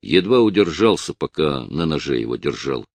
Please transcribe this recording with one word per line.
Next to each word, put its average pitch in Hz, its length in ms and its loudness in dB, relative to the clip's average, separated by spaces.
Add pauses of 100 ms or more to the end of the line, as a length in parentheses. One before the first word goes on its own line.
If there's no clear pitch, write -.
едва 92 380 4
удержался, 98 720 2
пока 73 500 -4
на 78 220 -4
ноже 71 320 -2
его 57 180 -4
держал. 64 580 -6